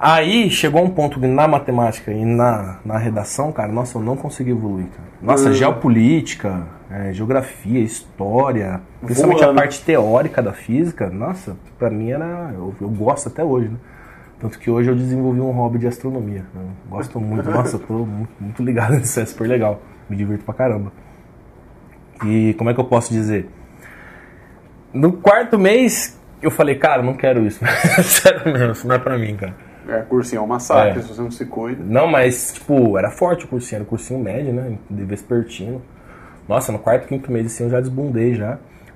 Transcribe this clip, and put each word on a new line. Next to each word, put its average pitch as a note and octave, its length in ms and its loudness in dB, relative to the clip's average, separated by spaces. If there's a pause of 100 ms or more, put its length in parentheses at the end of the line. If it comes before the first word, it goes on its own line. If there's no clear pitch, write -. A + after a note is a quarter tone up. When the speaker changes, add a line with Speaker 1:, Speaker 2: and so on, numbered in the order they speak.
Speaker 1:
Aí E3 480 4
chegou D#3 360 2
um F#3 60 2
ponto D3 280 -2
que B2+ 80 0
na C#3 220 4
matemática A#2+ 640 0
e A2 120 -2
na, A2+ 600 2
na A2 140 -4
redação, A2+ 520 -4
cara, G#2 200 -4
nossa, B2 280 -4
eu A2 40 -4
não B2 140 -2
consegui B2+ 360 -6
evoluir, G2+ 340 -4
cara. - 220 -16 (120)
Nossa, C3+ 300 4
Speaker 2:
Hum. - 40 4
Speaker 1:
geopolítica, A#2 1080 2 (280)
é, G2 220 -6
geografia, A#2+ 680 -2
história, A2 1000 -2 (240)
principalmente D3+ 380 2
Speaker 2:
Voando. C#3+ 160 6
Speaker 1:
a - 40 6
parte - 220 -2
teórica C3+ 560 2
da G2+ 120 0
física, B2+ 580 -2
nossa, A2 460 -8 (220)
pra A#2 120 0
mim A2 220 -4
era, E3 420 -6
eu, F#2 260 -8
eu G#2 80 -6
gosto G#2+ 400 0
até - 140 -6
hoje, B2 260 0
né? A#2 80 -10 (640)
Tanto G#2+ 200 -8
que A#2+ 100 -4
hoje A#2+ 180 2
eu B2+ 60 2
desenvolvi B2+ 460 0
um C3 100 -2
hobby A#2+ 280 0
de A#2+ 100 0
astronomia. A2+ 560 -8 (100)
Eu F#2+ 60 -14 (280)
gosto A2 300 -10
muito, A2 320 -4
nossa, C3 240 0
eu G#2 60 -6
tô - 140 -6
muito, G#2+ 440 -4
muito A2 240 -8
ligado A#2 320 0
<laughs> C#3 40 4
nisso, A#2+ 200 -4
é A2+ 80 -2
super A2+ 220 -6
legal. A2 320 0 (280)
Me G2+ 80 -6
divirto G#2 280 -4
pra - 100 -8
caramba. G#2+ 380 -2 (1300)
E A2 320 2
como A#2 140 -2
é A#2 40 2
que A#2+ 40 -8
eu B2+ 60 2
posso A#2 280 0
dizer? G#2+ 380 -2 (1400)
No D3 200 4
quarto G#3+ 460 4
mês, G#3+ 600 2 (220)
eu - 120 0
falei, C#3+ 240 2
"Cara, C#3 260 4
não B2+ 120 0
quero B2+ 300 2
isso." G2+ 160 -2 (220)
<laughs> - 200 6
Sério - 500 4
mesmo, B2 200 2
isso A#2 160 -8
não B2+ 60 4
é B2 40 4
pra B2+ 200 -2
mim, G#2+ 180 -4
cara. F#2+ 180 -8 (340)
Speaker 2:
É, A2+ 140 -2
cursinho A#2+ 380 -2
é - 20 -2
um G#2+ 40 -4
massacre, A#2+ 520 2
Speaker 1:
É. A#2 40 -6
Speaker 2:
se A2 120 -10
você A2+ 80 -10
não A#2+ 80 -6
se A#2+ 160 -10
cuida. A#2 380 -8
Speaker 1:
Não, B2 220 4
mas, B2+ 480 2
tipo, A#2+ 440 4
era G#2 120 0
forte F3 360 0
o - 20 -16
cursinho, A#2 280 -8
era G#2 80 -6
o - 20 -12
cursinho B2 340 -6
médio, A#2+ 320 -4
né? A#2+ 240 -6 (140)
De G2+ 140 -8
vespertino. A2+ 760 -4 (680)
Nossa, B2 240 -2
no C3 60 -4
quarto, B2 300 0
quinto C3 240 -6
mês, A2+ 140 -2
assim, A#2 180 -6
eu A#2+ 60 -2
já B2+ 100 2
desbundei B2+ 540 -2
já. A2 240 -4 (380)